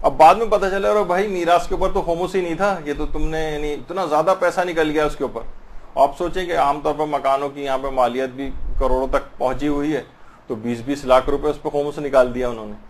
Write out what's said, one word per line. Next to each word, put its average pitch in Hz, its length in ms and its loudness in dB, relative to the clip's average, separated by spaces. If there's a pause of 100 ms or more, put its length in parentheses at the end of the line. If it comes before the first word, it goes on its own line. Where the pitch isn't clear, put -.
अब 147 120 0
बाद 185 200 10
में 226 120 -2
पता 196 200 2
चला, 196 200 0
"अरे 208 140 2
भाई, 180 240 0
मीरास 175 400 2
के 190 80 0
ऊपर 185 160 0
तो 190 100 0
खुमुस 170 340 -2
ही 190 60 2
नहीं 170 140 -2
था, 185 320 0
ये 147 60 -4
तो 147 120 -4
तुमने 156 460 0
यानी 147 220 -4
इतना 170 320 -6
ज्यादा 160 280 4
पैसा 180 300 0
निकल 165 260 0
गया 151 160 2
उसके 147 180 -2
ऊपर।" 113 240 -6 (500)
आप 139 180 4
सोचें 180 320 -4
कि 175 60 -2
आमतौर 147 400 0
पर 151 120 -2
मकानों 139 440 0
की 143 120 -10
यहाँ 135 160 -2
पे 135 120 -4
मालियत 127 400 0
भी 131 200 -8
करोड़ों 131 580 0
तक 135 160 0 (160)
पहुंची 127 280 0
हुई 147 260 0
है, 131 120 -4 (440)
तो 120 60 -4
बीस 117 260 -4
बीस 139 240 -6
लाख 127 240 4
रुपए 143 180 0
उस 147 100 -2
पर 156 120 -6
खुमुस 143 300 -4
निकाल 131 280 4
दिया 123 220 -2
उन्होंने। 107 260 -10 (140)